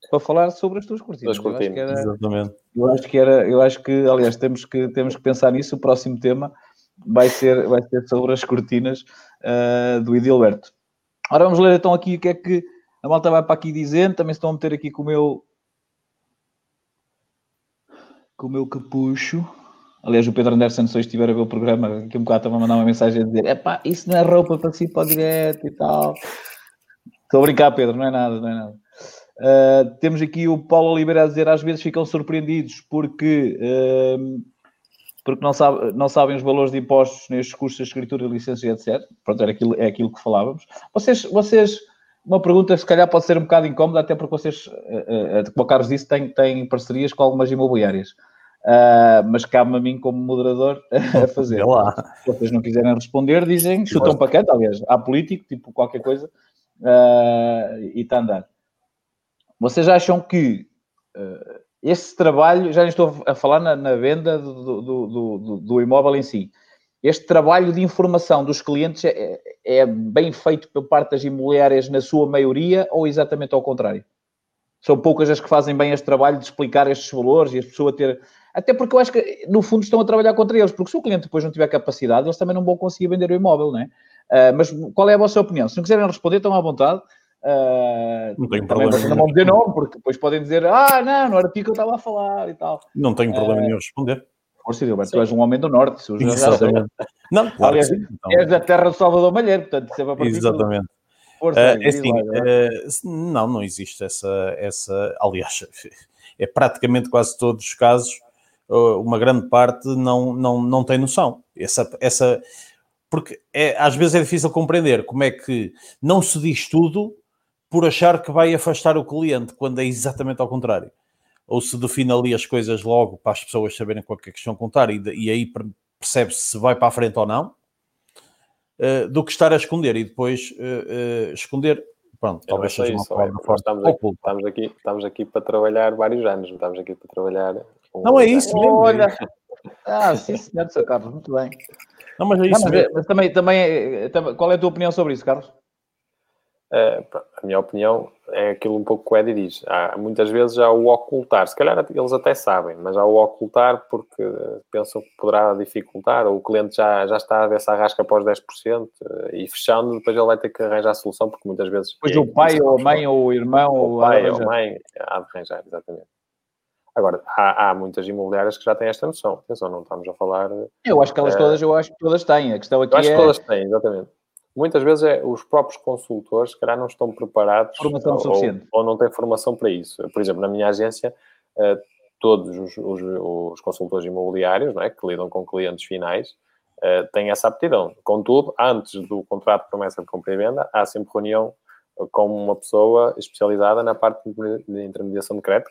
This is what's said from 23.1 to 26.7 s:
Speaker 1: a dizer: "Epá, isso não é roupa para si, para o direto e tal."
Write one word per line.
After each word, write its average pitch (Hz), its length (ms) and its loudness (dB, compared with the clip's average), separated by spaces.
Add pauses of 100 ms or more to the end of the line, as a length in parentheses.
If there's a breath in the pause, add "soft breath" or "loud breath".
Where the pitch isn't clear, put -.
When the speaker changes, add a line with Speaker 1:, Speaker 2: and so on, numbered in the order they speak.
Speaker 1:
a 113 40 0
dizer: 110 200 -2
"Epá, - 380 -2
isso - 260 -6
não 180 80 2
é 170 40 6
roupa 170 360 2
para 160 140 -4
si, 170 160 -6
para 160 160 -4
o - 20 -4
direto 160 640 -2
e 147 40 -12
tal." 151 420 -2 (1120 loud breath)